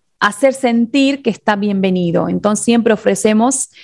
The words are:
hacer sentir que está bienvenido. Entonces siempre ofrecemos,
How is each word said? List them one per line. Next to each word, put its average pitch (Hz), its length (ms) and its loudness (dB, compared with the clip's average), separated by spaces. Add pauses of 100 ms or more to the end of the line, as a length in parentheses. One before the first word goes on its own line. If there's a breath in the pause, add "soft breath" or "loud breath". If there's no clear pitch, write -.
(200)
hacer 247 340 0
sentir 269 680 0
que - 80 -2
está 208 280 -2
bienvenido. 185 720 0
Entonces 208 340 -2
siempre 233 300 2
ofrecemos, 214 760 0 (140 loud breath)